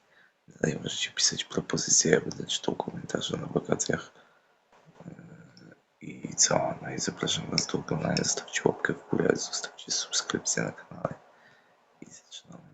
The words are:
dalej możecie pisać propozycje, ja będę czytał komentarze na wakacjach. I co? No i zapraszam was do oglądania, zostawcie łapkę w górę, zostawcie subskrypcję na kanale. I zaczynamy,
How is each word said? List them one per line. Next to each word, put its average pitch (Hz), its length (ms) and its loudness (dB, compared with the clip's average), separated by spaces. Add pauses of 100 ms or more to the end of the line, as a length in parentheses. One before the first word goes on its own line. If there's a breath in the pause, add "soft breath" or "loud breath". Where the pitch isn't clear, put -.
(480 soft breath)
dalej - 340 0
możecie - 280 -4
pisać - 340 2
propozycje, - 680 4
ja - 100 8
będę - 260 -4
czytał - 300 0
komentarze - 600 -2
na - 100 -4
wakacjach. - 680 0 (1900 soft breath)
I - 340 -8
co? - 480 4
No 69 80 -8
i - 80 -6
zapraszam - 520 -2
was - 160 2
do - 120 0
oglądania, - 380 0
zostawcie - 480 0
łapkę - 280 2
w - 180 -10
górę, - 260 6
zostawcie - 560 -6
subskrypcję - 680 0
na 50 100 -2
kanale. - 420 -6 (840 soft breath)
I - 100 -16
zaczynamy, - 520 -16 (100)